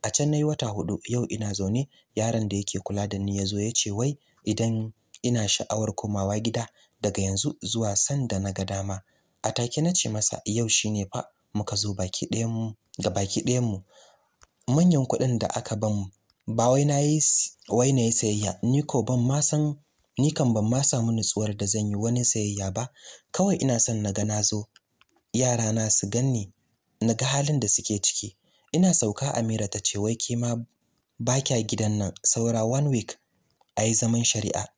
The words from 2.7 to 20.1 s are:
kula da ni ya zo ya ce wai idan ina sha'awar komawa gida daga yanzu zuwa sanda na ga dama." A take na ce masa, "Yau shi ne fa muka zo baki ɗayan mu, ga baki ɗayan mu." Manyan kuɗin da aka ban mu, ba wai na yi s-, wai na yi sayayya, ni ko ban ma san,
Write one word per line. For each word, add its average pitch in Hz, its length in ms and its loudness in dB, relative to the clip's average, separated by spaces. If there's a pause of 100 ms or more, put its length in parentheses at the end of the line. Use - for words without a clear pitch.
kula 101 260 -4
da 101 120 -6
ni 98 200 -2
ya 98 60 -2
zo 101 160 -2
ya 107 120 -2
ce - 180 -2
wai 127 280 -2 (260)
idan 110 480 -2 (300)
ina 120 260 0
sha'awar 107 460 -2
komawa 101 460 -2
gida 117 280 -4 (320)
daga 101 220 0
yanzu 98 400 -2
zuwa 107 340 -2
sanda 123 420 0
na 98 140 -2
ga 95 120 -2
dama." 98 380 -6 (400)
A 110 100 -2
take 120 300 -2
na 175 100 2
ce 175 160 0
masa, 107 360 -2
"Yau 113 240 0
shi 107 220 2
ne 101 160 -2
fa 120 180 -8 (300)
muka 104 220 -2
zo 101 180 -2
baki 92 320 -4
ɗayan 113 240 -2
mu, 113 240 -2 (280)
ga 104 80 2
baki 98 340 -2
ɗayan 123 200 2
mu." 104 140 0 (880)
Manyan 151 400 6
kuɗin 123 320 0
da 104 160 0
aka 113 220 -4
ban 107 160 0
mu, 101 120 -2 (420)
ba 117 240 2
wai 135 140 6
na 143 160 2
yi 151 200 4
s-, - 300 2 (180)
wai 123 240 4
na 131 100 4
yi 113 100 2
sayayya, 104 500 0
ni 135 200 2
ko 143 200 0
ban 123 180 0
ma 135 220 2
san, 151 220 2 (540)